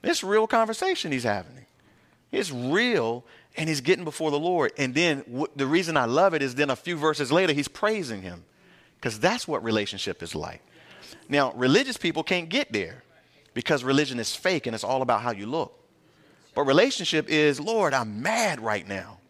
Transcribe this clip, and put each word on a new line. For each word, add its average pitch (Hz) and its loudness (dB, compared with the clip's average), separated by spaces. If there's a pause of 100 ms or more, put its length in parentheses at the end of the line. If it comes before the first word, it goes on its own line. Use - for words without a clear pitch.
It's - 0
real 214 4
conversation 226 0
he's 123 -2
having. 104 -2 (680)
It's 180 -2
real, 131 0 (320)
and 156 -2
he's 151 0
getting 180 2
before 156 -2
the 143 2
Lord. 165 0
And 131 -2
then 151 2
w-, 131 -4
the 139 0
reason 160 2
I 127 2
love 165 4
it 147 0
is 127 -4
then 143 0
a 131 2
few 175 -8
verses 147 0
later, 170 4
he's 139 -2
praising 180 -2
him, 123 -12 (560)
'cause 107 -4
that's 208 0
what - -4
relationship 104 -2
is - -10
like. - -8 (680)
Now, 139 2
religious 175 2
people 160 -2
can't 175 -2
get 233 -2
there - -6 (520)
because 123 0
religion 135 0
is 110 -4
fake 180 -2
and 113 -4
it's 107 -6
all 127 0
about 120 2
how 120 -2
you 101 -8
look. 143 -4 (800)
But 143 2
relationship 160 2
is, 151 4
"Lord, 185 2
I'm 110 -2
mad 196 0
right 107 -2
now. 95 -8 (120)